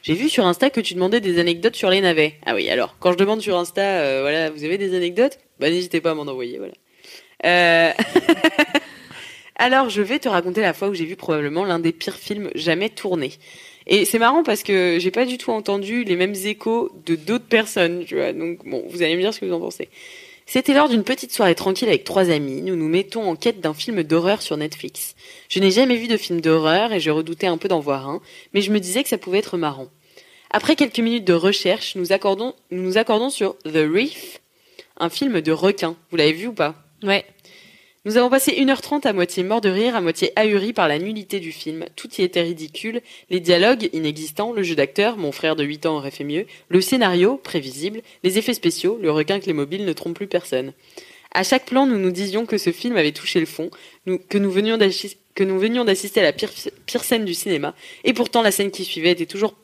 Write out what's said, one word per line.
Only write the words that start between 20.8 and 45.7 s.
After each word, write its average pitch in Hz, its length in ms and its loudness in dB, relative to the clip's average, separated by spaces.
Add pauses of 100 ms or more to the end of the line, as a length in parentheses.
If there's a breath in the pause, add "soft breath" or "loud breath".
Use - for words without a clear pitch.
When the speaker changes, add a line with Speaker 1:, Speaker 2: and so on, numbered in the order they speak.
Speaker 1:
d'une 226 140 2
petite 254 280 -4
soirée 180 240 4
tranquille 190 320 -2
avec 160 160 2
trois 185 260 2
amis. 147 320 0
Nous 185 140 -4
nous 160 140 -2
mettons 196 400 -2
en 165 60 -2
quête 214 260 -2
d'un 160 120 -2
film 190 300 -4
d'horreur 170 380 2
sur - 160 -6
Netflix. - 580 -10 (340 loud breath)
Je 185 100 -2
n'ai 190 120 4
jamais 247 240 4
vu 233 120 -4
de 226 100 0
film 170 240 -4
d'horreur 160 500 2
et 202 80 0
je 156 120 -2
redoutais 160 360 -2
un 170 100 0
peu 190 120 -4
d'en 175 100 2
voir 139 300 -4
un, 156 120 -8 (320 loud breath)
mais 202 80 2
je 196 100 -2
me 214 80 4
disais 190 240 -2
que - 60 -6
ça 220 80 -2
pouvait 185 220 -2
être 202 180 -6
marrant. 139 300 -4 (640 soft breath)
Après 269 260 2
quelques 247 240 0
minutes 233 260 0
de 180 80 6
recherche, 190 600 2
nous 180 160 -2
accordons, 196 440 0 (160)
nous 180 120 -6
nous 185 140 0
accordons 233 320 2
sur 196 300 -2
The 156 300 0
Reef, 220 500 -2 (580 loud breath)
un 170 120 -2
film 240 320 -2
de 156 100 0
requin. 170 440 0 (160)
Vous 170 60 -4
l'avez 156 160 4
vu 180 140 -6
ou 240 60 -8
pas ? 160 220 -2 (280)
Speaker 2:
Ouais. 196 220 0 (800 soft breath)
Speaker 1:
Nous 214 120 2
avons 247 120 4
passé 269 220 2
une 269 180 2
heure 269 120 2
trente 294 240 -4
à 220 80 2
moitié 175 300 0
mort 214 180 0
de 208 80 2
rire, 226 260 2
à 214 60 0
moitié 170 340 0
ahuri 214 380 2
par 180 160 2
la 151 100 0
nullité 202 400 -6
du 160 140 -10
film. 160 320 -10 (100)
Tout - 220 -16
y 208 60 0
était 180 180 0
ridicule, 170 600 -6 (280 loud breath)
les 185 100 0
dialogues 180 540 4
inexistants, 156 580 -4
le 220 100 -4
jeu 170 140 -2
d'acteur, 196 400 2
mon 160 160 -4
frère 156 240 -2
de 151 80 -2
huit 147 220 -6